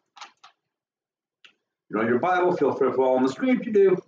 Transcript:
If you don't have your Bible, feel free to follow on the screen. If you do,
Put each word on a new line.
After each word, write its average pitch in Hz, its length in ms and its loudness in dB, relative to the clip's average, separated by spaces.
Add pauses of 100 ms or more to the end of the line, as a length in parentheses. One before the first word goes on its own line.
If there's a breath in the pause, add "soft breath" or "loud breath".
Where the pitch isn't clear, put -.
(200)
If - 60 -18 (1600)
you 92 60 -10
don't 107 60 -2
have 117 80 -2
your 120 100 0
Bible, 180 380 0
feel 127 160 0
free 131 160 0
to 127 80 -4
follow 131 180 2
on 127 80 0
the 131 60 0
screen. 254 280 -2
If - 80 -6
you 226 60 -8
do, 196 240 4 (120)